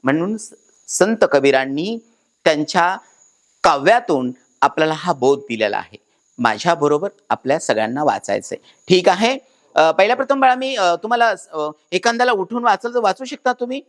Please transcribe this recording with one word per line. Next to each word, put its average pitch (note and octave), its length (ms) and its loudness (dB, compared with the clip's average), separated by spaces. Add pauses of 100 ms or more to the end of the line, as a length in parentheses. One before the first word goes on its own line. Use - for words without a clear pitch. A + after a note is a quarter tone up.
म्हणून E3 340 -2
स-, - 160 -16 (340)
संत G#3+ 300 0 (140)
कबीरांनी C#3 640 0 (460)
त्यांच्या E3+ 540 0 (680)
काव्यातून D3+ 680 2 (300)
आपल्याला D#3 320 0
हा D#3+ 200 -4
बोध C#3 260 2
दिलेला G#2+ 380 -4
आहे. - 200 -12 (420)
माझ्याबरोबर D3 680 0 (200)
आपल्या C3+ 300 -2
सगळ्यांना A#2 440 -2
वाचायचंय, G2+ 540 -4 (300)
ठीक F#3 220 4
आहे? A3+ 280 0 (380)
अ, D#3 160 4
पहिल्या G#3 240 2
प्रथम C4+ 240 -2
बाळा B3+ 160 4
मी, C4 200 -4
अ, F3+ 200 2
तुम्हाला, A#3 380 0 (180)
अ, D3+ 180 -4 (220)
एखाद्याला A#3 400 0
उठून A3 320 -4
वाचलं A#3 300 0
तर B3 60 0
वाचू G#3+ 260 -2
शकता B3+ 280 -4
तुम्ही? B3+ 360 -8